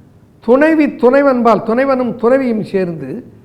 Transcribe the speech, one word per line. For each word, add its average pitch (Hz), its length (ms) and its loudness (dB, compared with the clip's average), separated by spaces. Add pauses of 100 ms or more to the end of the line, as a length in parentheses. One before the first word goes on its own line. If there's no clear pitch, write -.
(400)
"துணைவி 294 460 2
துணைவன்பால்", 247 760 2
துணைவனும் 254 520 -2
துணைவியும் 240 480 0
சேர்ந்து 170 640 -6 (200)